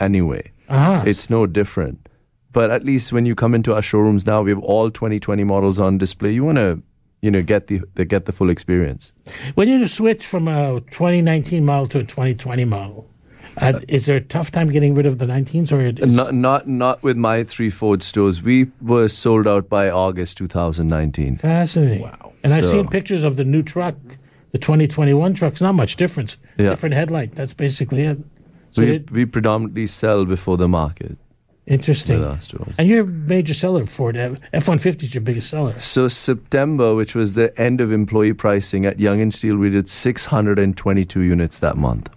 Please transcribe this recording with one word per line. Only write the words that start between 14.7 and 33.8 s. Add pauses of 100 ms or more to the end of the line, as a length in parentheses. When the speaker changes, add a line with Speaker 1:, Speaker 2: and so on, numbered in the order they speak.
Speaker 2:
rid
of
the
nineteens,
or
it
is
Speaker 1:
Not,
not,
not
with
my
three
Ford
stores.
We (160)
were
sold
out
by
August
two
thousand
nineteen.
Speaker 2:
Fascinating.
Speaker 3:
Wow. (120)
Speaker 2:
And
I've
Speaker 1:
So
Speaker 2:
seen
pictures
of
the
new
truck, (580)
the
twenty
twenty-one
truck's
not
much
difference. (220)
Speaker 1:
Yeah.
Speaker 2:
Different
headlight.
That's
basically
it. (540)
So
Speaker 1:
We,
Speaker 2:
it
Speaker 1:
we
predominantly
sell
before
the
market. (520)
Speaker 2:
Interesting.
Speaker 1:
With
our
stores.
Speaker 2:
And
you're
a
major
seller